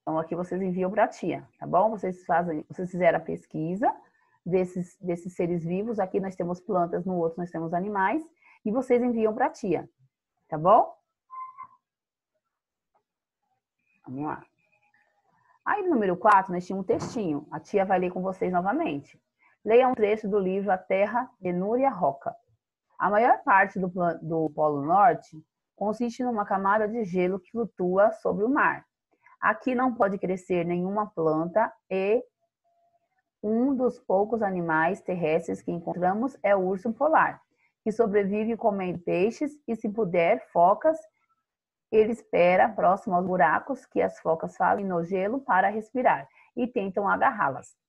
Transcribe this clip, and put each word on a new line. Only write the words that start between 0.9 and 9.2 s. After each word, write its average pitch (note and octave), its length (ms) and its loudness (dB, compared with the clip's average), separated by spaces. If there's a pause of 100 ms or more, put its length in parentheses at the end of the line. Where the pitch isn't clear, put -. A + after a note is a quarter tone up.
pra G#3 160 2
tia, - 400 -8 (120)
tá - 80 -12
bom? F3+ 240 2
Vocês F#3 340 -8
fazem, E3+ 440 -2
vocês F#3 220 -10
fizeram E3+ 280 2
a D#3+ 40 -4
pesquisa E3+ 720 -4 (500)
desses, F3+ 560 -2
desses F3+ 340 -6
seres F3 300 -2
vivos. G3+ 340 -4
Aqui F#3+ 200 -2
nós F#3+ 160 -6
temos F3 260 -6
plantas, F3 440 -2
no F#3 120 -2
outro E3 240 -2
nós F3 100 -8
temos E3 240 -6
animais. G#3 500 -2 (400)
E G#3+ 60 -2
vocês B3 320 2
enviam A3 320 0